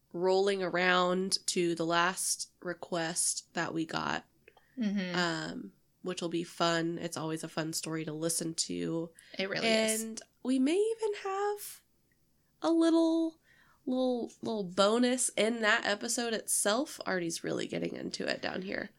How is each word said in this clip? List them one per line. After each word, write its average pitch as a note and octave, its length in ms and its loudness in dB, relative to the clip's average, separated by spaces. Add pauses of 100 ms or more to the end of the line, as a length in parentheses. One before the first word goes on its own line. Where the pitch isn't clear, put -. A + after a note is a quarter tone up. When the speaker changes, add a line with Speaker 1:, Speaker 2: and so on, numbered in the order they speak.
(140)
Speaker 1:
rolling F#3+ 480 4
around F3+ 760 4 (100)
to F3 260 2
the E3 120 -2
last E3+ 640 0 (120)
request - 920 -4
that E3 200 -2
we E3 120 -2
got, D#3 400 -4 (520)
Speaker 2:
Mm-hmm. G3 400 -2
Speaker 1:
um, E3 540 -2 (320)
which F3+ 180 -6
will F3 80 -2
be E3+ 140 -2
fun. E3+ 580 0
It's E3+ 160 -6
always D#3+ 260 -4
a E3 40 -8
fun D#3+ 260 -4
story D#3+ 320 -4
to D3+ 80 -6
listen E3 420 -2
to. E3+ 540 -4 (300)
Speaker 2:
It F#3+ 100 -4
really G#3 180 0
is. A3 360 2
Speaker 1:
And A3 180 -10 (220)
we C4 160 2
may C#4 160 4
even A4 380 0 (100)
have G4+ 580 -4 (800)
a D#4+ 100 2
little, E4 640 4 (500)
little, B3+ 460 0 (100)
little A3+ 240 -4
bonus A3+ 720 4
in A3+ 240 2
that A3 240 4
episode A#3 480 -2
itself. - 720 0
Artie's F3 380 -2
really D#3 240 -2
getting E3+ 280 -4
into - 300 -6
it C#2 160 -2
down - 220 -4
here. - 360 -6